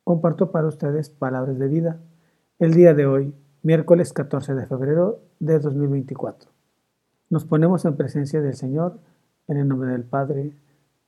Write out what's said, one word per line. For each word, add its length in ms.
Comparto 460
para 180
ustedes 400
palabras 500
de 100
vida. 320
El 160
día 180
de 140
hoy, 280
miércoles 500
catorce 420
de 120
febrero 540
de 200
dos 160
mil 140
veinticuatro. 600
Nos 160
ponemos 400
en 100
presencia 460
del 140
Señor, 420
en 80
el 120
nombre 200
del 160
Padre, 480